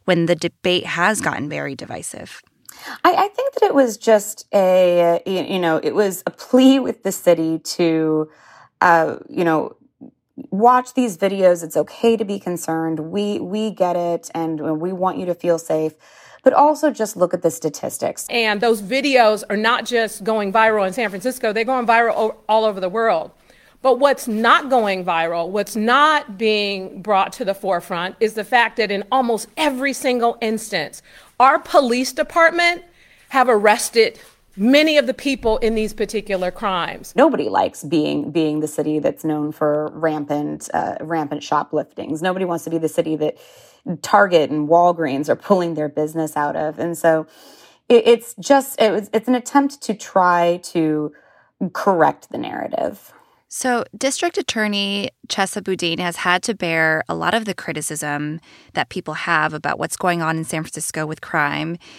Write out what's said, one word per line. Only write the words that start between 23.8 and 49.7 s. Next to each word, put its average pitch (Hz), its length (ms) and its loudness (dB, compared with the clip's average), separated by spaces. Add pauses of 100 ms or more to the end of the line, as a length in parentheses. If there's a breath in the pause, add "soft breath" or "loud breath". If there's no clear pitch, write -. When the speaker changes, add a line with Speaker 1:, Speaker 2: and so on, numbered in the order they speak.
Speaker 3:
But 254 160 4
what's 277 300 2
not 247 420 2
going 202 340 2
viral, 170 460 -2
what's 202 260 -4
not 262 640 2
being 202 640 -2
brought 196 320 0
to 254 120 -8
the 190 100 -2
forefront 180 640 -4
is 214 160 0
the 220 80 -6
fact 233 340 2
that 214 140 0
in 196 200 -4
almost 233 360 0 (100)
every 277 340 0
single 247 480 0
instance, 214 640 -4 (380 soft breath)
our 277 180 6
police 262 560 2
department 339 720 2 (460 soft breath)
have 254 200 2
arrested 220 720 2 (360 soft breath)
many 294 440 4
of 240 80 2
the 254 80 -2
people 240 420 -2
in 220 160 0
these 214 220 -4
particular 196 560 -4
crimes. 180 640 -6
Speaker 2:
Nobody 180 340 2
likes 95 340 -2
being, 147 460 -2
being 151 300 -2
the 151 80 -4
city 151 320 -4
that's 147 260 -4
known 151 260 -4
for 151 440 -2
rampant, 151 800 -4
uh, - 260 -4
rampant 151 400 -6
shopliftings. 151 800 -4
Nobody 185 240 -2
wants 170 200 -4
to 165 40 -8
be 165 80 -2
the 156 100 -2
city 160 280 -2
that 151 200 -2 (680 soft breath)
Target 175 480 4
and 151 180 -2
Walgreens 165 600 2
are 117 60 2
pulling 175 400 0
their 151 120 -2
business 156 480 -4
out 147 200 -2
of. 156 240 -4
And 170 180 -4
so 160 300 2 (600 soft breath)
it, 233 200 6
it's 233 320 2
just, 269 420 2
it 214 100 4
was, 202 220 -4
it's 226 140 -2
an 254 80 2
attempt 277 480 0